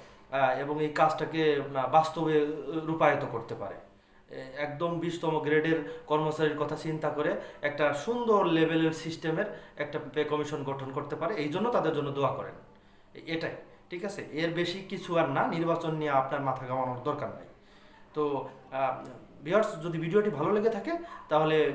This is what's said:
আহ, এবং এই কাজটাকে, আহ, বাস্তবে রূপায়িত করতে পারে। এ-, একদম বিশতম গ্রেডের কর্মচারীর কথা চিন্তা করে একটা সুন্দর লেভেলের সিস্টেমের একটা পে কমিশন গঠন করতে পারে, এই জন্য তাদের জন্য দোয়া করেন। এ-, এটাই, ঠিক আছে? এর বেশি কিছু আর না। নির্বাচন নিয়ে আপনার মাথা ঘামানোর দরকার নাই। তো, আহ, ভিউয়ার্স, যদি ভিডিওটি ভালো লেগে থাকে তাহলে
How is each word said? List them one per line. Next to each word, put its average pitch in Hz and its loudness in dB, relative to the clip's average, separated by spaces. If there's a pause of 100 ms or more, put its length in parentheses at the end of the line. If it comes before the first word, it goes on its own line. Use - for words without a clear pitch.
(320)
আহ, 131 4
এবং 147 -2
এই 151 0
কাজটাকে, 156 4 (140)
আহ, 131 0
বাস্তবে 156 4 (220)
রূপায়িত 156 2
করতে 113 -6
পারে। 101 -8 (540)
এ-, 131 -12
একদম 147 -4
বিশতম 165 -2
গ্রেডের 156 2
কর্মচারীর 151 2
কথা 147 -2
চিন্তা 156 -4
করে 156 -2 (200)
একটা 147 2
সুন্দর 226 2
লেভেলের 160 4
সিস্টেমের 160 -4 (320)
একটা 151 -6 (140)
পে 151 0
কমিশন 147 -2
গঠন 135 -6
করতে 143 -6
পারে, 160 -2
এই 147 -2
জন্য 196 0
তাদের 190 2
জন্য 143 -2
দোয়া 135 2
করেন। 98 -6 (600)
এ-, - -6
এটাই, 160 -4 (340)
ঠিক 175 -8
আছে? 165 -8
এর 160 0
বেশি 175 -2
কিছু 180 -4
আর 156 4
না। 165 2
নির্বাচন 165 0
নিয়ে 151 0
আপনার 139 2
মাথা 135 -2
ঘামানোর 127 -4
দরকার 143 -4
নাই। - -14 (680)
তো, 143 -2 (220)
আহ, 135 -2 (380)
ভিউয়ার্স, 180 2
যদি 165 -2
ভিডিওটি 180 2
ভালো 165 0
লেগে 214 4
থাকে 226 -2 (320)
তাহলে 156 4